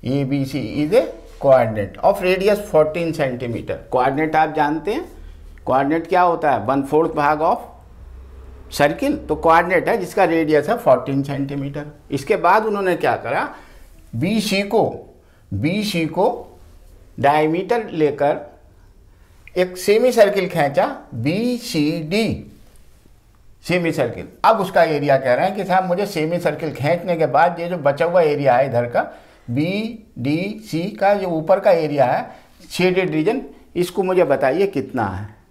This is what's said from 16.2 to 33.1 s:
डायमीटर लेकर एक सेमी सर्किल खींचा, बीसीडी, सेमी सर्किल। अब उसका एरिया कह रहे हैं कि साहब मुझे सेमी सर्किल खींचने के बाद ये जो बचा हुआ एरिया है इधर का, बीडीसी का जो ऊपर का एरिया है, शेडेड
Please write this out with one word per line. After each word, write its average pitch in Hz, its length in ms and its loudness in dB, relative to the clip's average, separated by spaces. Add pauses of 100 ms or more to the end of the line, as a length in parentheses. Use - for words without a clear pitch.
डायमीटर 160 720 0
लेकर 147 500 0 (1160)
एक 180 220 -2
सेमी 226 340 2
सर्किल 196 380 4
खींचा, 165 360 0 (300)
बीसीडी, 170 1300 -2 (1160)
सेमी 170 260 0
सर्किल। 117 360 -4 (180)
अब 302 140 4
उसका - 240 2
एरिया 143 340 2
कह 131 160 2
रहे 156 120 2
हैं 202 100 -2
कि 202 100 -4
साहब 185 220 0
मुझे 180 180 0
सेमी 170 340 -2
सर्किल 151 360 -4
खींचने 175 420 -2
के 160 100 2
बाद 156 320 2
ये 170 100 -6
जो 180 100 -4
बचा 143 260 0
हुआ 175 160 4
एरिया 143 340 2
है 135 100 4
इधर 120 200 0
का, 170 160 -2 (480)
बीडीसी 170 1300 -4 (100)
का 196 220 2
जो 190 160 -2
ऊपर 165 300 2
का 196 140 4
एरिया 147 320 2
है, 175 240 -2 (420)
शेडेड 180 400 2